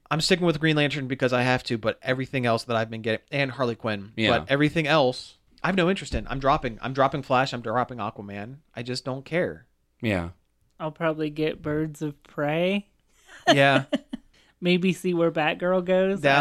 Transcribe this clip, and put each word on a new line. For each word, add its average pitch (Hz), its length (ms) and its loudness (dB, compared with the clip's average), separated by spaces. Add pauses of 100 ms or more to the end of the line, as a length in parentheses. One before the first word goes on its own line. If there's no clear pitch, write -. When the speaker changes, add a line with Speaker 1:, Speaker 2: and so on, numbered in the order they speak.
(100)
Speaker 1:
I'm 151 100 0
sticking 175 240 2
with 151 160 2
Green 156 160 2
Lantern 143 320 0
because 131 240 0
I 123 100 2
have 127 220 2
to, 117 140 -2
but 110 240 -2
everything 131 420 -4
else 113 200 0
that 120 120 -2
I've 113 140 -2
been 113 120 -10
getting, 110 280 -2
and 139 220 -2
Harley 120 240 -2
Quinn, 107 400 -6
Speaker 2:
Yeah. 113 240 4
Speaker 1:
but 92 100 -6
everything 147 360 2
else, 139 520 0 (240)
I - 60 0
have 190 80 -2
no 175 120 2
interest 185 260 -4
in. 113 140 -4
I'm 131 120 -6
dropping, 135 420 0
I'm 127 100 -4
dropping 135 300 2
Flash, 127 320 0
I'm 120 80 -8
dropping 120 360 -2
Aquaman. 104 580 -10 (200)
I 120 60 -6
just 123 240 -8
don't 131 180 -8
care. 135 400 -4 (380)
Speaker 2:
Yeah. 92 280 0 (480)
Speaker 3:
I'll 156 120 -6
probably 156 400 -2
get 156 320 -4
Birds 151 400 -4
of 147 220 -6
Prey. 170 640 -2 (640)
Speaker 1:
Yeah. 139 360 6
Speaker 3:
<laughs> - 720 -10
Maybe 180 320 2
see 185 220 -2
where 165 160 2
Batgirl 175 540 0
goes. 190 340 2
I 151 40 -10
Speaker 1:
That, 143 180 4